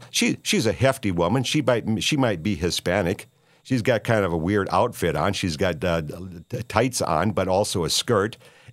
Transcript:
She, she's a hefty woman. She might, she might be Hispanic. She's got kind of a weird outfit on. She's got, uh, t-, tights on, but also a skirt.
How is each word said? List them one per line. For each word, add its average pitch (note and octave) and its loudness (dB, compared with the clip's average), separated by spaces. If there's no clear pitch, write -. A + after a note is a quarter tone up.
She, - 0
she's F3 0
a G#2 2
hefty B2+ 2
woman. F2+ 2
She D3+ 0
might, A2 0
she D#3+ 0
might G#2+ 0
be G#2 -2
Hispanic. F2 -2
She's B2 -2
got A#2 2
kind A2 2
of E2+ -2
a E2+ 0
weird F#2+ 0
outfit F2+ 0
on. E2 0
She's F2+ -4
got, E2+ 0
uh, E2+ 0
t-, G#2+ -8
tights A#2+ 0
on, E2 0
but F#2 -2
also F#2 0
a D2 -2
skirt. A2 0